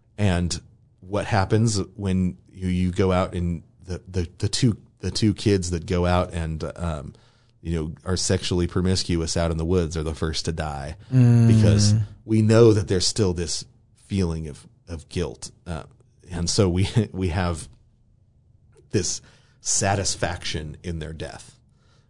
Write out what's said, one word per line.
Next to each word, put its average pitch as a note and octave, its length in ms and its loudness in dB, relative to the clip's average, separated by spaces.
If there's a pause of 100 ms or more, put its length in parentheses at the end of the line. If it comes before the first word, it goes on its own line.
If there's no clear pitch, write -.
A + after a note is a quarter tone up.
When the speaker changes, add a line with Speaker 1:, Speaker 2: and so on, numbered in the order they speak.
(180)
Speaker 1:
and F2+ 420 0 (420)
what F#2 240 -6
happens A2 520 2 (180)
when F#2 420 -2 (140)
you, F#2 160 -8
you F2+ 240 0
go F#2+ 200 2
out F#2 240 0
and F2 260 -4 (240)
the, F2+ 220 -10
the, F#2 200 -4 (120)
the G2+ 100 -2
two, A2+ 280 2 (220)
the F#2 120 -6
two G#2 240 2
kids G2 340 0
that E2+ 160 -4
go F2+ 200 0
out F2+ 280 0
and, D#2+ 300 -6 (120)
um, D2+ 380 -6 (480)
you E2+ 180 -4
know, D#2 140 -6 (120)
are F#2 120 -2
sexually F2+ 500 0
promiscuous F2+ 680 0
out E2 140 2
in D#2+ 60 -2
the D#2+ 80 -2
woods E2+ 300 0
are D#2 80 -4
the D#2 120 -4
first D#2+ 300 -4
to E2 60 -2
die D2+ 440 -8 (180)
Speaker 2:
Mm. A#2+ 340 6
Speaker 1:
because G#2 460 6 (320)
we A2 160 2
know A2 320 8
that G2 140 0
there's F#2 200 0
still F#2 260 0
this E2 320 -6 (420)
feeling E2 400 -2
of, C#2+ 180 -16 (220)
of E2 220 -12
guilt. D#2 420 -6 (160)
Uh, E2 160 -8 (480)
and F2 180 -4
so G2+ 200 2
we, F2+ 180 2 (120)
<laughs> G#2 120 0
we F#2 180 -4
have F2 380 -2 (1200)
this F#2+ 300 -2 (400)
satisfaction F#2 1200 -2
in E2 160 -6
their D#2 140 -10
death. - 460 -14 (500)